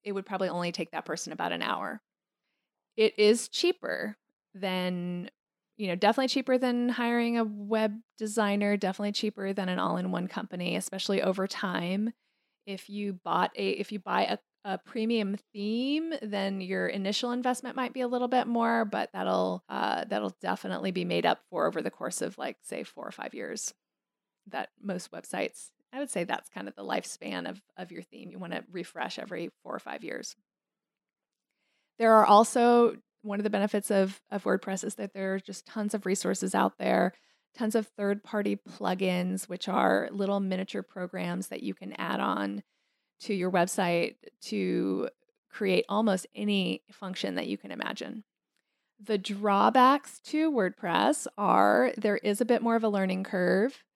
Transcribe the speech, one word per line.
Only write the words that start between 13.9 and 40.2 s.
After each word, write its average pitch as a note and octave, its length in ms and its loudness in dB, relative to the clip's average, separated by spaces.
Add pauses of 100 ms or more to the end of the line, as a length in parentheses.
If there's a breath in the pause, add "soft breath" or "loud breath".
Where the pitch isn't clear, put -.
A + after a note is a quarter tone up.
you G#3 60 -6
buy G3 280 0
a, G#3 120 0 (280)
a F#3+ 120 -4
premium A3 600 -2 (140)
theme, C4 720 -2
then G3 400 -4
your F#3 260 -2
initial G3+ 440 -2
investment B3 440 -2
might B3+ 180 -4
be B3+ 80 -4
a B3 60 0
little B3 200 0
bit B3 180 2
more, A#3 400 2
but - 280 -4
that'll, F#3 540 0
uh, - 380 -2
that'll G3 360 -4
definitely F#3+ 500 -4
be F3+ 140 -2
made E3+ 200 0
up E3 140 4 (100)
for D#3+ 160 0
over E3+ 160 0
the - 80 -4
course - 320 -6
of, G3 160 -4
like, C#3 240 -8
say, - 220 -10
four - 240 -14
or - 40 -10
five - 220 -10
years. - 400 -8 (760)
That - 220 -8 (100)
most F#3 320 -8
websites, - 600 -8 (200)
I B3+ 80 -10
would C#4+ 120 -6
say F3 120 -4
that's - 260 -6
kind - 180 -12
of - 80 -14
the G3+ 80 -14
lifespan - 680 -6
of, F#3+ 120 -14 (160)
of F3+ 140 -14
your F3 120 -14
theme. - 260 -20
You - 80 -18
wanna F3 340 -10
refresh F3+ 460 -8
every E3+ 320 -8 (140)
four - 120 -10
or - 40 -10
five - 240 -12
years. - 320 -10 (1600)
There A3+ 160 6
are A3 120 10
also, A#3 720 8 (240)
one G3+ 180 -4
of G#3 40 0
the G#3+ 60 0
benefits G#3 400 0
of, G3 300 4 (120)
of G3+ 120 -4
WordPress F#3+ 400 0
is G#3 120 -6
that G3+ 180 -8
there F#3+ 220 -2
are G3 40 -2
just - 260 -12
tons G#3+ 280 -4
of G3+ 120 -4
resources F#3+ 480 0
out - 240 2
there, F#3+ 360 2 (420 soft breath)
tons A3 200 0
of A3 120 0
third-party G3+ 680 -2 (100)
plugins, F#3 800 -2
which F3+ 220 -8
are F#3+ 420 4
little G3+ 300 0